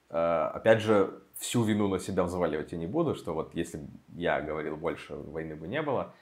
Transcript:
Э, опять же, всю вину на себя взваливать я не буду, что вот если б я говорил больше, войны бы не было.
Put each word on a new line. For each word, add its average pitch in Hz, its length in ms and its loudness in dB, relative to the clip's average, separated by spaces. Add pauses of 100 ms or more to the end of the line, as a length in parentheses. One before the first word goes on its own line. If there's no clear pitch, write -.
(100)
Э, 82 440 2
опять 113 260 6
же, 104 300 6 (280)
всю - 260 0
вину 104 240 4
на 95 100 2
себя 92 240 0
взваливать 85 500 0
я 87 60 -6
не 82 80 -4
буду, 135 280 0
что - 200 -6
вот 78 200 -6
если 80 240 -4
б 71 80 -12 (300)
я 80 240 0
говорил 76 360 -6
больше, 78 380 -6
войны 76 420 -8
бы 80 120 -12
не 139 140 -4
было. 120 400 -4